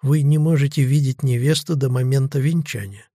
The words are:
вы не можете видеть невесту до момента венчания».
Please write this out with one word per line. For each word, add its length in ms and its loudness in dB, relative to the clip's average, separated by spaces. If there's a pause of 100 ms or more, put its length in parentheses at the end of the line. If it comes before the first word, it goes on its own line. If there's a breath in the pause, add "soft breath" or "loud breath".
вы 200 2
не 160 2
можете 460 2
видеть 400 0
невесту 520 0
до 140 0
момента 500 0
венчания». 760 -4